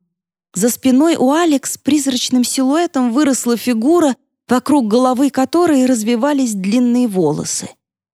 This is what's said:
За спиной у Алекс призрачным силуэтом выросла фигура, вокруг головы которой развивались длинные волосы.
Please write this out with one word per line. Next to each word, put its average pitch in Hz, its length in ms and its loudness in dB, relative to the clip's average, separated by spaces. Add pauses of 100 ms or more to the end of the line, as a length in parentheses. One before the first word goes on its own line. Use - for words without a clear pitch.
(560)
За 202 140 -2
спиной 262 460 2
у 262 180 0
Алекс 311 440 0
призрачным 254 680 -2
силуэтом 269 680 -2
выросла 240 460 0
фигура, 254 580 0 (320)
вокруг 254 400 0
головы 254 420 2
которой 277 560 2
развивались 247 680 0
длинные 240 540 0
волосы. 165 640 -4 (480)